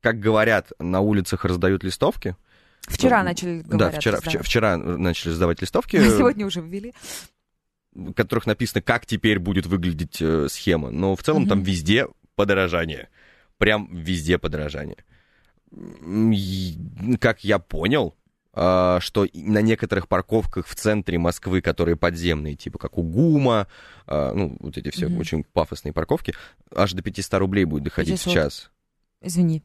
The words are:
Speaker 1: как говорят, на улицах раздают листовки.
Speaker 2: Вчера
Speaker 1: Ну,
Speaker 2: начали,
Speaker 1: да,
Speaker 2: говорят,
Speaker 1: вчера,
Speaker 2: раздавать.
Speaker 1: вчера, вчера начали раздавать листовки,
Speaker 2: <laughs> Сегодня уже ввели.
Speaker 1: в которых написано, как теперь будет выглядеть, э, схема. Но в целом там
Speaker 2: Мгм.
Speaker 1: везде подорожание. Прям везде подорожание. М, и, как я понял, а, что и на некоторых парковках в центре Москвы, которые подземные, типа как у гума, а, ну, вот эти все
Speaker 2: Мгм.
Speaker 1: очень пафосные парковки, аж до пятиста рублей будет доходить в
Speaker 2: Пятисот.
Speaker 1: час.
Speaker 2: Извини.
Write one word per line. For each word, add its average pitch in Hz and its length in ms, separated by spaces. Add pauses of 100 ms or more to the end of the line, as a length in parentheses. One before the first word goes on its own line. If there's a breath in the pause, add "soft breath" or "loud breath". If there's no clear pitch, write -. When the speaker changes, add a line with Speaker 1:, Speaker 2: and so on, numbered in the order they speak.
Speaker 1:
как 113 200
говорят, 107 580
на 92 220
улицах 101 420
раздают 90 400
листовки. 95 540 (460 soft breath)
Speaker 2:
Вчера 254 360
Speaker 1:
Ну, 185 60
Speaker 2:
начали, 175 380
Speaker 1:
да, 160 140
Speaker 2:
говорят, 98 220
Speaker 1:
вчера, 113 160
Speaker 2:
раздавать. - 140
Speaker 1:
вчера, - 140
вчера 107 340
начали 85 540
раздавать 85 300
листовки, - 360
Speaker 2:
<laughs> 214 200
Сегодня 226 280
уже 185 160
ввели. 202 320 (1000 loud breath)
Speaker 1:
в 98 200
которых 113 320
написано, 110 360
как - 240
теперь 107 340
будет 92 260
выглядеть, 85 560
э, 80 280
схема. 78 420
Но 90 260
в - 60
целом 156 220
там 101 120
Speaker 2:
Мгм. 95 100
Speaker 1:
везде 95 400 (280)
подорожание. 87 760 (480 soft breath)
Прям 104 340
везде 85 460
подорожание. 73 680 (680)
М, 87 580
и, 92 460 (420)
как - 240
я 101 160
понял, 92 560 (420)
а, 90 440
что 101 240
и - 180
на 104 180
некоторых 107 460
парковках 95 600
в - 80
центре 104 420
Москвы, 87 440
которые 85 360
подземные, 82 580
типа - 240
как - 180
у 87 60
гума, 123 640 (400 loud breath)
а, 71 260
ну, 85 280
вот - 160
эти 73 140
все - 180
Speaker 2:
Мгм. 175 100
Speaker 1:
очень 80 240
пафосные - 480
парковки, - 420 (400 loud breath)
аж 95 200
до 92 80
пятиста - 360
рублей 95 280
будет 73 180
доходить - 380
в - 20
Speaker 2:
Пятисот. - 100
Speaker 1:
час. - 380 (500)
Speaker 2:
Извини. 165 440